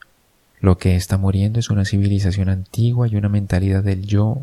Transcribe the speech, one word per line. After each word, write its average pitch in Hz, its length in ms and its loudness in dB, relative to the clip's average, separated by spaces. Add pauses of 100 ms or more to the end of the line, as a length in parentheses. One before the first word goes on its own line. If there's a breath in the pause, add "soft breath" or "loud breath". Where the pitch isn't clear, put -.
(600)
Lo 92 180 4
que 92 160 0
está 95 240 0
muriendo 98 400 0
es 113 120 -2
una 104 140 0
civilización 98 640 0
antigua 117 580 -2
y 107 80 -2
una 104 120 0
mentalidad 98 540 0
del 98 240 -2
yo 107 360 0